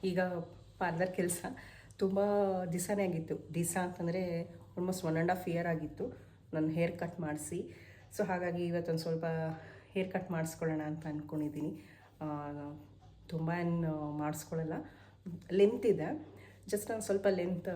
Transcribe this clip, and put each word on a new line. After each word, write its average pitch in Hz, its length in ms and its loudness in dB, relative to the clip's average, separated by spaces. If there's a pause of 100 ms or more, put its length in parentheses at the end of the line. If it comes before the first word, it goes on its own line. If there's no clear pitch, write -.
ಈಗ 185 160 2 (580)
ಪಾರ್ಲರ್ 180 380 2
ಕೆಲಸ 175 300 0 (520)
ತುಂಬ 190 220 4 (520)
ದಿವಸನೇ 196 360 2
ಆಗಿತ್ತು. - 460 -2
ದಿವಸ 170 280 2
ಅಂತಂದರೆ 175 640 0 (320)
almost 180 260 0
one 160 160 2
and 170 120 4
half 185 160 2
year 170 220 0
ಆಗಿತ್ತು 160 400 -2 (460)
ನಾನು 156 140 2
ಹೇರ್ 165 320 2
ಕಟ್ 170 200 -6
ಮಾಡಿಸಿ. 160 520 -4 (460)
So 208 80 2
ಹಾಗಾಗಿ 175 400 0
ಇವತ್ತೊಂದು 170 340 0
ಸ್ವಲ್ಪ 165 260 -2 (640)
ಹೇರ್ 185 240 -2
ಕಟ್ 185 180 -2
ಮಾಡಿಸ್ಕೊಳ್ಳೋಣ 160 500 0
ಅಂತ 156 240 -4
ಅಂದ್ಕೊಂಡಿದ್ದೀನಿ. 151 760 -4 (400)
ಆ, 156 40 -4 (1000)
ತುಂಬ 160 240 0
ಏನು 170 600 2
ಮಾಡಿಸ್ಕೊಳ್ಳಲ್ಲ, 151 640 -2 (760)
ಲೆಂತ್ 202 340 6
ಇದೆ, 160 200 4 (600)
just 208 220 -2
ನಾನು 220 120 -2
ಸ್ವಲ್ಪ 196 280 2
ಲೆಂತ್ 180 460 0